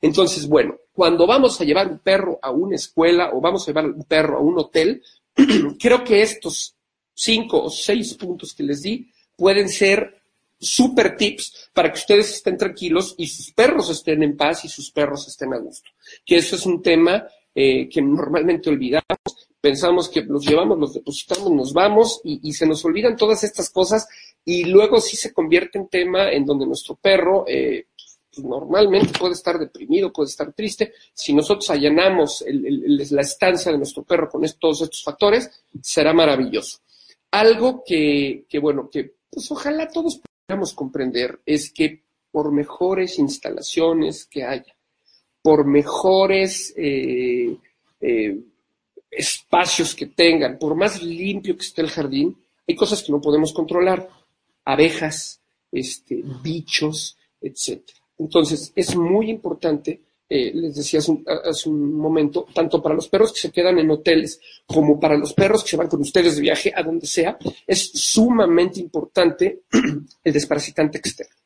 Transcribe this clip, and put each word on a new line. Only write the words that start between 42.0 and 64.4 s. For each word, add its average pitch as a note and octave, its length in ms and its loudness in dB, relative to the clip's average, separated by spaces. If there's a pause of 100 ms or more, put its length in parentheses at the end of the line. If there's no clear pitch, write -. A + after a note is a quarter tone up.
por D3+ 220 -2
mejores F3+ 640 -2
instalaciones D#3+ 1080 -2
que C3+ 200 -10
haya, B2+ 300 -10 (680)
por D3+ 240 4
mejores, F#3+ 1080 2
eh, B2+ 800 -2 (460)
eh, G#2+ 380 -2 (720)
espacios - 840 -2
que - 120 -10
tengan, D#3 520 2
por D#3 160 -4
más G3 280 -2
limpio F#3 520 -6
que - 120 -12
esté - 160 -6
el D3+ 80 -2
jardín, C#3+ 480 -4 (280)
hay E3 80 0
cosas - 280 0
que D3+ 100 -4
no C#3+ 80 0
podemos D3+ 320 2
controlar. F3+ 560 -2 (560)
Abejas, D#3 760 -2 (300)
este, - 520 -8 (200)
bichos, D#3 760 -6 (240)
etcétera. - 560 -10 (200)
Entonces, D#3 560 -2
es E3+ 220 -2
muy G3 340 0
importante, D#3+ 680 -6 (280)
eh, B2 240 -2
les D#3+ 240 -6
decía D3 220 -2
hace E3 120 -2
un, D3+ 160 -2
a-, E3+ 220 -4
hace D#3 220 -4
un D3 240 -2
momento, D#3 580 -2
tanto E3 300 0
para D#3 120 0
los D#3+ 140 -6
perros A3 240 2
que - 80 -8
se D#3+ 100 -6
quedan F3+ 280 2
en D#3 120 2
hoteles D#3 500 0 (260)